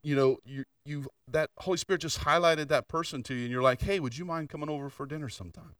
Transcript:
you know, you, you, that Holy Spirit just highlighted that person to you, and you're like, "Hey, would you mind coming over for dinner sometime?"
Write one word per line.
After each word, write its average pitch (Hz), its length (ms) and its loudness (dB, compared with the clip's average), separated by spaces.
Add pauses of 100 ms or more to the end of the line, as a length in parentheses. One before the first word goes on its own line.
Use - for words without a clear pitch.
you 147 140 0
know, 135 280 6
you, 135 200 -10 (200)
you, 147 220 -6 (220)
that 151 300 0
Holy 185 180 0
Spirit 180 260 0
just 165 160 -4
highlighted 160 480 4
that 139 220 2
person 160 340 -4
to 131 120 -6
you, 123 80 -4
and 120 100 -4
you're 127 100 0
like, 127 200 4
"Hey, 196 180 0
would 127 180 -4
you 175 60 -8
mind 160 240 -6
coming 147 200 -8
over 143 220 -4
for 143 160 -10
dinner 147 220 -6
sometime?" - 520 -14